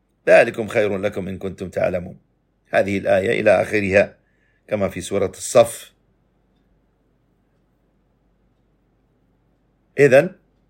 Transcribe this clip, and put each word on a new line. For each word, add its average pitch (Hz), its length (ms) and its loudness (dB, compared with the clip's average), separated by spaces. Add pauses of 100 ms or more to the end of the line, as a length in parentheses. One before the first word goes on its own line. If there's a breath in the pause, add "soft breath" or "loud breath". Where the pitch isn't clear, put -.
(280)
ذلكم 117 400 4
خير 104 300 -2
لكم 98 300 -6
إن 95 100 -10
كنتم 92 320 -12
تعلمون.'" 90 480 -6 (560)
هذه 101 240 0
الآية 101 440 -2
إلى 104 200 2
آخرها 101 540 0 (520)
كما 98 220 -4
في 90 120 -10
سورة 98 340 -4
الصف. - 580 0 (4000)
إذن 143 300 6 (400)